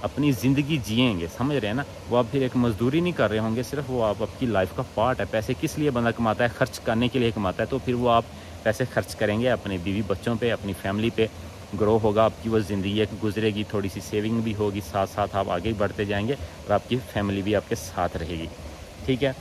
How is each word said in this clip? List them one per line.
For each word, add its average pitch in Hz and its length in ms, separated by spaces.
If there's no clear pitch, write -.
अपनी 139 280
ज़िंदगी 135 460
जिएंगे, 107 500
समझ 139 280
रहे 107 100
हैं 104 80
ना? 139 100
वो 110 80
आप 120 100
फिर 135 160
एक 127 140
मज़दूरी 120 440
नहीं 175 120
कर 113 180
रहे 107 80
होंगे, 113 240
सिर्फ 135 280
वो 127 120
आप, 107 200
आपकी 117 240
life 95 300
का 131 60
part 117 240
है। 101 60
पैसे 110 280
किस - 240
लिए 147 120
बंदा 120 200
कमाता 110 340
है? 120 60
खर्च - 280
करने 120 300
के 131 100
लिए 117 140
कमाता 98 300
है। 110 60
तो 135 100
फिर 123 160
वो 120 140
आप 117 160
पैसे 113 220
खर्च - 280
करेंगे 110 340
अपने 101 300
बीवी 95 240
बच्चों 104 340
पे, 117 140
अपनी 101 220
family 101 380
पे, 110 200
ग्रो 107 240
होगा 107 260
आपकी 110 240
वो 113 120
ज़िंदगी, 101 400
एक 107 200
गुजरेगी, 104 440
थोड़ी 101 240
सी 98 120
saving 110 420
भी 110 100
होगी, 104 280
साथ 98 260
साथ 101 280
आप 98 140
आगे 92 240
बढ़ते 104 340
जाएंगे 101 280
और - 380
आपकी 104 240
family 101 460
भी 104 120
आपके 95 200
साथ - 420
रहेगी, 82 320
ठीक 127 160
है। 131 180